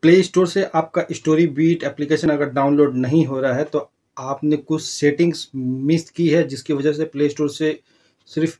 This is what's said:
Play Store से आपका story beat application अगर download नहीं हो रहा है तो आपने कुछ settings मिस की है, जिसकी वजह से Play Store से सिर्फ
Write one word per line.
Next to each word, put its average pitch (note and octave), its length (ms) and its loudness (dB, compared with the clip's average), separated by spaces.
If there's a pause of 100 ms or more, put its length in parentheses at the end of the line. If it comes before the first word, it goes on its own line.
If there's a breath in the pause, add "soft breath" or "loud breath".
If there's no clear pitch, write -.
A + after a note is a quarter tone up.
Play F3 220 6
Store F3+ 240 0
से F#3+ 160 -2
आपका - 480 -2
story D#3 360 2
beat D#3+ 360 0
application D3 460 -2
अगर C#3+ 200 0
download C#3 460 2
नहीं C3 300 2
हो C3 140 -4
रहा C3 140 0
है C3+ 100 -2
तो D3+ 280 -6 (260)
आपने C#3 400 -2
कुछ D3+ 260 -4
settings D#3+ 720 0
मिस C3+ 540 -2
की E3+ 200 0
है, D#3+ 180 2
जिसकी C3+ 260 -8
वजह D3 200 0
से D#3 120 -4
Play D3 240 -2
Store D3 200 -4
से D#3 300 -4 (460)
सिर्फ - 340 -4